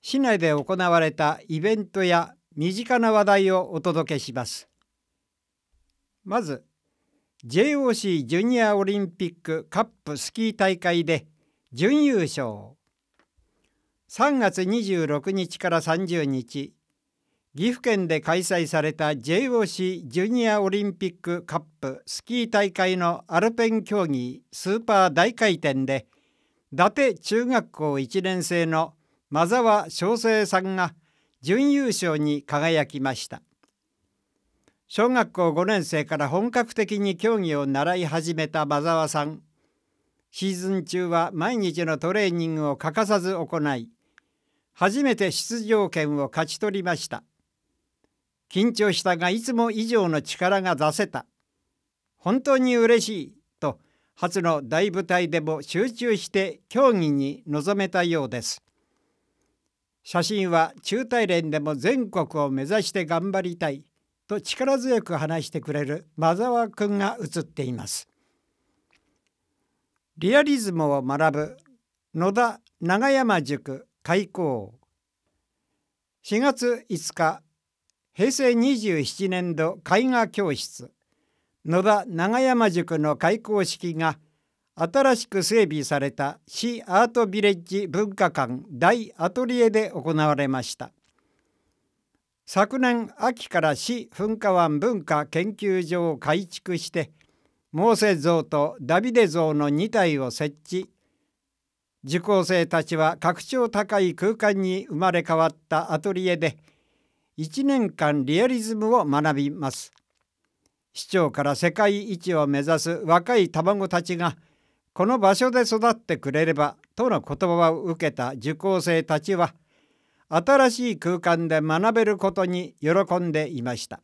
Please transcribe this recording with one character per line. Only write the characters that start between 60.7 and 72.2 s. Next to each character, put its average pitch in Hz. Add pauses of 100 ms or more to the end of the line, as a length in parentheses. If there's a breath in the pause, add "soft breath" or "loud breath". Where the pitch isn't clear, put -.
中 233
体 233
連 170
で 151
も 151
全 202
国 160 (160)
を 143
目 135
指 202
し -
て 185
頑 170
張 185
り 170
た 165
い 139 (420)
と 208
力 269
強 240
く 175
話 160
し -
て 156
く 151
れ 147
る 147 (100)
間 160
沢 233
く 214
ん 202
が 202
写 175
っ -
て 151
い 127
ま 110
す。 - (2000)
リ 190
ア 294
リ 285
ズ 202
ム 156
を 139
学 143
ぶ 151 (580)
野 175